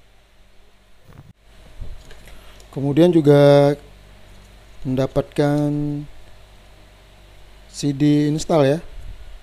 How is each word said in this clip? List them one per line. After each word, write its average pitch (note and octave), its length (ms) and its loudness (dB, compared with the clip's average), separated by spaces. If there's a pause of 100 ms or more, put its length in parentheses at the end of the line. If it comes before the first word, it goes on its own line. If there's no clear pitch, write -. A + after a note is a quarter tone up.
(2750)
Kemudian C#3+ 400 2
juga C#3+ 640 4 (1040)
mendapatkan C#3+ 880 -2 (2000)
C - 240 -6
D D3 400 2
install D#3 320 0
ya, C#3+ 140 0 (640)